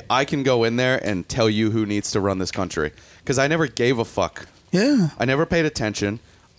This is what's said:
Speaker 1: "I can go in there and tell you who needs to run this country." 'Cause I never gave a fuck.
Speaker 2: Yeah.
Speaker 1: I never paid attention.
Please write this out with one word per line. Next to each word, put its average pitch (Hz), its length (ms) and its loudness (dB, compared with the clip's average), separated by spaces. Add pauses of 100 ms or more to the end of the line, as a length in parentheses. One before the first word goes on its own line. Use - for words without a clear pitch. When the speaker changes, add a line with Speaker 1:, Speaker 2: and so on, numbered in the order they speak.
Speaker 1:
"I 131 160 2
can 143 180 -2
go 127 200 2
in 117 140 0
there 127 280 2
and 92 240 -2
tell 117 200 2
you 110 220 2
who 110 140 0
needs 104 260 -2
to 110 80 0
run 95 200 0
this 90 120 -4
country." 85 400 -2 (340)
'Cause 127 120 0
I 135 100 2
never 160 200 0
gave 120 320 0
a 113 60 0
fuck. - 420 -4 (240)
Speaker 2:
Yeah. 208 380 2 (100)
Speaker 1:
I - 60 0
never 139 200 2
paid 165 200 0
attention. 107 540 -4 (400)